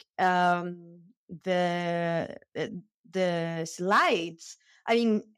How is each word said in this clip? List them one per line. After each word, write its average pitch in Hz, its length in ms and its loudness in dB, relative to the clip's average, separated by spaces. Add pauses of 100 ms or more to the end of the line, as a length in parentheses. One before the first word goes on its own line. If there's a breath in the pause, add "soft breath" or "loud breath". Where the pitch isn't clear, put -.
(180)
um, 175 800 0 (420)
the, 175 960 0 (180)
the, 165 260 -6 (300)
the 165 540 -2
slides. 185 920 0 (300 soft breath)
I 233 100 2
mean, 226 260 2 (160)